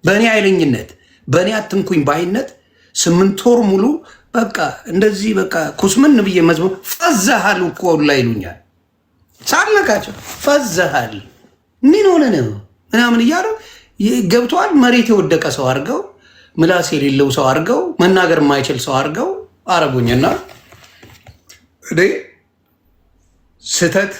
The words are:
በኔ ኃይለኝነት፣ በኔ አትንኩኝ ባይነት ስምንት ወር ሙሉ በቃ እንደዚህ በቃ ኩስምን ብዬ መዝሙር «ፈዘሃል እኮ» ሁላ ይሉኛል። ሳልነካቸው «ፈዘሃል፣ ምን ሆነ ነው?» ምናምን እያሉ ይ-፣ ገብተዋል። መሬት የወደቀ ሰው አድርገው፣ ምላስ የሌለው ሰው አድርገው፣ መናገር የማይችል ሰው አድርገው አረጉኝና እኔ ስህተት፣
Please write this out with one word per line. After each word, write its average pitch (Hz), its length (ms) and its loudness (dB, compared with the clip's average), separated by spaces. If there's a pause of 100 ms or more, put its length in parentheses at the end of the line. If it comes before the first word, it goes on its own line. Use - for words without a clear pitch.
በኔ 202 220 2
ኃይለኝነት፣ 190 600 0 (400)
በኔ 175 240 2
አትንኩኝ 190 500 -2
ባይነት 175 460 -2 (460)
ስምንት 190 480 2
ወር 240 200 4
ሙሉ 190 220 2 (500)
በቃ 226 220 -2 (300)
እንደዚህ 202 460 0
በቃ 190 220 -2 (200)
ኩስምን 262 460 4
ብዬ 190 220 0
መዝሙር 170 300 2 (160)
«ፈዘሃል 240 760 0
እኮ» 170 260 -6
ሁላ 147 240 2
ይሉኛል። 107 460 -2 (800)
ሳልነካቸው 381 760 -2 (220)
«ፈዘሃል፣ 170 760 -2 (680)
ምን 381 240 4
ሆነ 339 260 4
ነው?» 127 160 0 (420)
ምናምን 233 320 2
እያሉ 339 240 0 (540)
ይ-፣ 240 280 0
ገብተዋል። 240 480 0
መሬት 247 320 4
የወደቀ 165 420 2
ሰው 131 160 -4
አድርገው፣ 143 340 -4 (560)
ምላስ 175 340 0
የሌለው 139 400 0
ሰው 131 160 0
አድርገው፣ 165 340 0 (180)
መናገር 175 420 2
የማይችል 135 400 0
ሰው 139 140 -6
አድርገው 156 360 -4 (380)
አረጉኝና 131 560 0 (1600)
እኔ 160 160 -2 (1600)
ስህተት፣ 190 560 -2